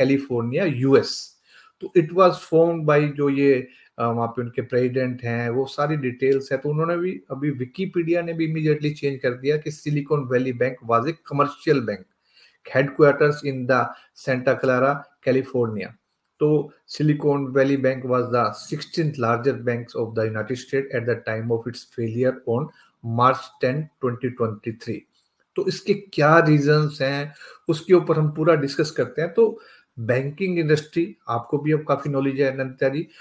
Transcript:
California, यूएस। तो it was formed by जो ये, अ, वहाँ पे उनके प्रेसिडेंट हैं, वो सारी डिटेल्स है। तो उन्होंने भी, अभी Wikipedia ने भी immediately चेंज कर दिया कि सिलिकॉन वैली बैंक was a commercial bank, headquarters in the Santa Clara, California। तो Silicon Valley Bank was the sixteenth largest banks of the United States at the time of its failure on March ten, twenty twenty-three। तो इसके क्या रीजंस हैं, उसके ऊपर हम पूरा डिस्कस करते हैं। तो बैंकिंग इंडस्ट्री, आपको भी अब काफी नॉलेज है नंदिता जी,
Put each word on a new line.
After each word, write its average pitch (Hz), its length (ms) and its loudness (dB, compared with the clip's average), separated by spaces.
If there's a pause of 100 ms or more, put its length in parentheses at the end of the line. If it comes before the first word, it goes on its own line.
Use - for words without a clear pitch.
California, 135 720 0
यूएस। 127 600 2 (460)
तो - 160 -10
it 160 100 4
was 180 240 4 (220)
formed 165 340 2
by 147 260 4
जो 143 160 0
ये, 139 380 2 (320)
अ, 117 60 0
वहाँ 117 220 -2
पे 120 140 -6
उनके 120 200 -6
प्रेसिडेंट 127 600 -2
हैं, 117 260 -4
वो 127 160 -2
सारी 147 300 -4
डिटेल्स 131 560 -2
है। 135 60 0
तो 147 120 -6
उन्होंने 160 280 -2
भी, 185 340 -6
अभी 139 200 -4
Wikipedia 170 720 -4
ने 170 80 -6
भी 160 200 -2
immediately 151 400 0
चेंज 139 260 -4
कर 127 120 0
दिया 135 260 -2
कि 151 140 -8
सिलिकॉन 147 480 -2
वैली 127 340 0
बैंक 127 240 -2 (140)
was 117 100 4
a 156 120 -2 (200)
commercial 143 440 0
bank, 104 260 -4 (760)
headquarters 143 760 2
in 127 160 -4
the 123 160 2 (420)
Santa 127 380 0
Clara, 131 300 2 (320)
California। 120 600 0 (520)
तो 151 340 0 (220)
Silicon 147 520 2
Valley 135 300 2
Bank 127 280 -2
was 123 180 0
the 117 220 0
sixteenth - 800 -6
largest 117 340 0
banks 120 420 -6
of 110 160 -6
the 110 120 0
United 110 280 -6
States 135 380 -6
at 120 140 -4
the 113 80 -2 (120)
time 110 220 -4
of 113 160 0
its 117 140 -10 (180)
failure 120 340 0 (160)
on 123 160 0 (540)
March 131 460 2
ten, 131 100 0
twenty 127 680 -6
twenty-three। 110 580 -6 (560)
तो - 120 -4
इसके - 260 -2
क्या 160 460 4
रीजंस 151 640 4
हैं, 143 320 -4 (360)
उसके 170 240 0
ऊपर 165 260 4
हम 151 100 2
पूरा 165 260 2
डिस्कस 143 360 0
करते 135 300 -4
हैं। 175 120 -4
तो 220 280 2 (380)
बैंकिंग 143 600 -2
इंडस्ट्री, 156 580 0 (120)
आपको 120 280 -4
भी 147 140 -2
अब 151 160 0
काफी 147 220 -2
नॉलेज 135 320 0
है 135 160 0
नंदिता 135 320 -2
जी, 143 180 -6 (140)